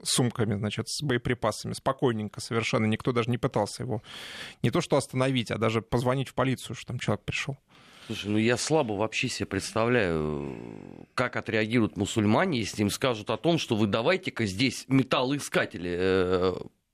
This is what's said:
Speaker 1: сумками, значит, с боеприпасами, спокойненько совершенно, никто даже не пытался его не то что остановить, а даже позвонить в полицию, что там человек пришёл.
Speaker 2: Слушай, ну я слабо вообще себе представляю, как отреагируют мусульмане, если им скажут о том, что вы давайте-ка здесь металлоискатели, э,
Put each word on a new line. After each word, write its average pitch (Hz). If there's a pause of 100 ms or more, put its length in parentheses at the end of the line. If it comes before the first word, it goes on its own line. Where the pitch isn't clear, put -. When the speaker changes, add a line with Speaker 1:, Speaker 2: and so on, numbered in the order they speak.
Speaker 1:
сумками, 110
значит, 104
с -
боеприпасами, 120
спокойненько 113
совершенно, 113
никто 110
даже 117
не 120
пытался 117
его 120 (600)
не 120
то 170
что -
остановить, 131
а 104
даже 110
позвонить 123
в -
полицию, 127
что -
там 123
человек -
пришёл. - (520)
Speaker 2:
Слушай, 101
ну 104
я 113
слабо 147
вообще 110
себе -
представляю, 85 (600)
как 123
отреагируют 110
мусульмане, 113
если 104
им 101
скажут 113
о 110
том, 165
что -
вы 107
давайте-ка 117
здесь 101
металлоискатели, 131
э, 92 (400)